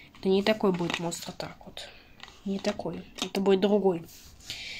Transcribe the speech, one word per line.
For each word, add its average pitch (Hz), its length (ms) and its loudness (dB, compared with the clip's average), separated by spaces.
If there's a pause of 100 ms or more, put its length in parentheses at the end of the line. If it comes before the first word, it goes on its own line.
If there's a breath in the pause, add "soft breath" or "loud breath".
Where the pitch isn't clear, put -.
(220 soft breath)
Это 190 80 2
не 196 140 6
такой 214 280 4
будет 175 280 -2
монстр-трак - 560 -8 (100)
вот. - 240 -14 (560 soft breath)
Не 196 140 -4
такой. 180 420 -6 (240)
Это 196 160 -2
будет 190 200 6
другой. 196 420 4 (760 loud breath)